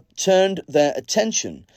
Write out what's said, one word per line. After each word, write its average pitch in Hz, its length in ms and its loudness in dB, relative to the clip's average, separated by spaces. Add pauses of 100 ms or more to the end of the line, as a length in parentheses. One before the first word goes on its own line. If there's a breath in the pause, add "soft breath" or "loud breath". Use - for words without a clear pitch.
(160)
turned 190 540 2
their 147 260 2
attention - 680 -4 (120)